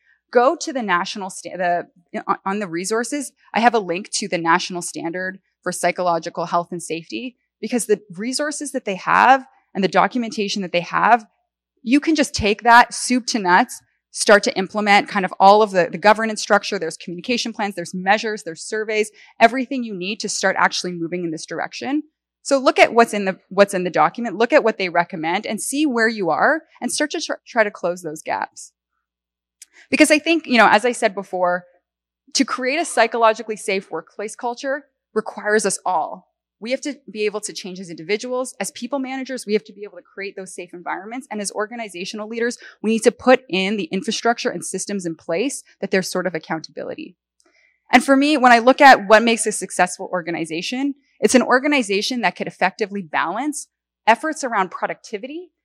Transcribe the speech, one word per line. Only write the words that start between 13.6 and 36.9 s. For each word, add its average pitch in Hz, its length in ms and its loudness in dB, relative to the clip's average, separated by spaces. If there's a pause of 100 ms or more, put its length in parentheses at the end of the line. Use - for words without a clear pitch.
start 208 340 4
to - 140 -4
implement 202 520 2
kind 196 160 -2
of 175 140 -6
all 202 220 8
of 214 100 2
the, 185 200 2
the 180 80 -8
governance 214 420 2
structure. 202 380 0
There's 165 180 -6
communication 220 560 -6
plans, 202 220 -6
there's 175 180 -10
measures, 208 500 -2
there's 165 200 -12
surveys, 214 480 -4 (280)
everything 247 440 2
you 220 120 -10
need 185 260 -6
to 208 80 -6
start - 280 -2
actually 180 360 -2
moving 170 300 -6
in 170 60 -6
this 160 160 -10
direction. 240 580 -6 (420)
So 277 140 2
look 285 180 0
at - 160 6
what's 233 200 4
in 202 100 -2
the, 190 240 -2
what's 196 260 2
in 180 120 -2
the 175 40 -2
document, 170 480 0
look 240 140 0
at 285 140 6
what 220 120 0
they 190 120 -2
recommend, 170 560 -2
and 214 160 -6
see 294 240 -2
where 233 240 2
you 208 200 -2
are 214 340 2 (180)
and 233 100 -4
start 294 200 -2
to 339 100 -6
tr-, - 260 -8
try 226 160 2
to 208 80 -4
close 180 300 -6
those 156 200 -10
gaps. - 520 -8 (1160)
Because 294 220 6
I 302 80 4
think, 330 260 0
you 247 120 0
know, 208 100 8
as 208 160 6
I 247 80 2
said 220 240 -2
before, 180 480 -2 (680)
to 269 100 2
create 254 360 -2
a 339 60 -2
psychologically 226 680 2
safe 196 340 -6
workplace 196 460 -10
culture 269 480 -8 (300)
requires 214 520 -2
us 185 200 -4
all. 170 480 -4 (260)
We 226 120 -10
have 262 100 -2
to 285 160 -8 (120)